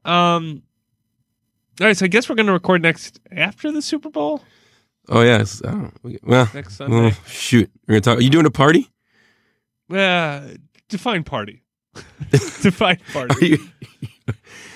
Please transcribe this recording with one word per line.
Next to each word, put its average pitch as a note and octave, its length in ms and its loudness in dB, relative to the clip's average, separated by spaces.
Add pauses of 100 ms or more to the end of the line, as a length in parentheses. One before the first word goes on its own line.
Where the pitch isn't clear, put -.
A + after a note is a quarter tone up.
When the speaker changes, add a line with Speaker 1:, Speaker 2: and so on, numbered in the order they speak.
Speaker 1:
Um. E3+ 580 0 (1160)
All F#3+ 80 2
right. G#3 100 2
So F#3+ 80 0
I - 20 2
guess G#3 220 0
we're D4 60 -6
gonna G#3+ 180 2
record F3 280 0
next - 380 -4 (120)
after F#3+ 400 -6
the D4+ 100 -6
Super D#4 280 -6
Bowl. D4+ 320 -4 (680)
Speaker 2:
Oh A#2 120 2
yes. A2+ 440 2
Oh, G3 240 -8 (140)
we, B2 200 -14
well, B2 300 4
Speaker 1:
Next - 240 -16
Sunday. B2 180 -2
Speaker 2:
well, A#2 160 4 (160)
shoot. - 420 0 (180)
We're G#2+ 60 0
gonna G#2+ 80 4
talk. A#2 160 2
Are B2 40 2
you B2+ 80 4
doing D#3 160 4
a D3 60 2
party? D#3 380 2 (1000)
Speaker 1:
Uh, F3 500 -2 (460)
define G#3 360 -4
party. G#2+ 400 -10 (320)
<laughs> - 360 -18
Define G3 680 0 (120)
party. C3 240 -2
Speaker 2:
Are - 80 0
you, D#3 140 4 (680)
<laughs> A2+ 60 -6 (420)